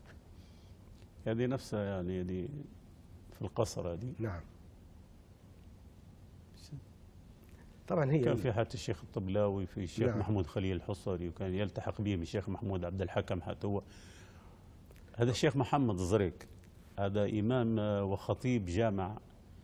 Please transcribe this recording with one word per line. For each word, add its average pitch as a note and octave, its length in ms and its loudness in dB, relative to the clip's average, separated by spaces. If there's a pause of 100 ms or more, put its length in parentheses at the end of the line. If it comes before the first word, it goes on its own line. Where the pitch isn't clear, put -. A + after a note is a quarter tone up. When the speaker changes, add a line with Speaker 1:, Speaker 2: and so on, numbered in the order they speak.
(1300)
Speaker 1:
هذه A2+ 180 2
نفسها، B2+ 380 -2
يعني، F#2 380 -2
هذه F2+ 260 -2 (880)
في - 60 -12
القصر F#2+ 520 -2
هذه. G2+ 260 -6
Speaker 2:
نعم. F#2+ 220 -4 (3500)
طبعا D3+ 240 4
هي D#3 80 6
Speaker 1:
كان C3 160 6
في A#2 180 2
حتى A2+ 200 2
الشيخ A2+ 300 -2
الطبلاوي، G2 640 2
في G2+ 180 -6
الشيخ A2 240 2
Speaker 2:
نعم. A2 120 2
Speaker 1:
محمود G2 280 2
خليل F#2+ 280 0
الحصري، F2 520 -2
وكان F#2 260 -4
يلتحق G#2 480 -2
بهم G2+ 200 2
الشيخ F#2+ 280 -2
محمود F#2+ 360 -2
عبد F#2+ 160 -2
الحكم F#2 400 0
حتى F#2 260 -4
هو. G2+ 140 0 (1300)
هذا A#2+ 160 4
الشيخ D3 240 4
محمد B2+ 440 4
الزريق، F#2+ 340 6 (640)
هذا G2+ 260 2
إمام، A2+ 540 2
آه، G#2 240 2
وخطيب G2+ 640 0
جامع G2 520 2 (460)